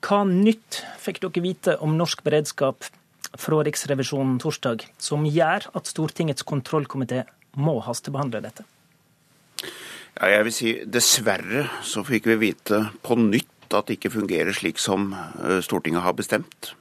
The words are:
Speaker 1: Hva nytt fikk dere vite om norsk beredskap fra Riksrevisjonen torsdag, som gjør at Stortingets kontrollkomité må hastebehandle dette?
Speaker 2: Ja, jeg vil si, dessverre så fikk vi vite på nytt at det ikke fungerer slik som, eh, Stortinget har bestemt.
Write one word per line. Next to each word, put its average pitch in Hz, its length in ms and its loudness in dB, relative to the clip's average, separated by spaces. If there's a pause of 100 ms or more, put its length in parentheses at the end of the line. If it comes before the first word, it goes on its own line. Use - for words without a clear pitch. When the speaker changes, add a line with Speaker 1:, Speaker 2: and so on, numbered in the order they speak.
Speaker 1:
Hva 202 140 2 (100)
nytt 202 540 2 (180)
fikk - 220 -8
dere 180 180 -2
vite 175 400 0
om 151 160 2
norsk 165 300 0
beredskap 147 580 0 (560)
fra 156 240 2
Riksrevisjonen 135 720 0
torsdag, 123 480 -2 (160)
som 151 240 0
gjør 160 480 2
at - 160 -8
Stortingets 156 560 -2
kontrollkomité 131 800 -2 (340)
må 139 300 2
hastebehandle 127 580 -4
dette? 107 220 -16 (1500)
Speaker 2:
Ja, 92 80 6
jeg 104 160 8
vil 113 140 -2
si, 117 160 0 (100)
dessverre 110 800 2 (160)
så - 240 -4
fikk 113 240 0
vi 113 80 6 (140)
vite 104 340 0 (160)
på 120 160 2
nytt 113 560 2
at 104 160 2
det 107 80 -2
ikke - 240 -4
fungerer 92 320 0
slik 85 240 -2
som, 98 380 0
eh, 90 500 -2
Stortinget 87 400 0
har 90 80 2
bestemt. - 680 -4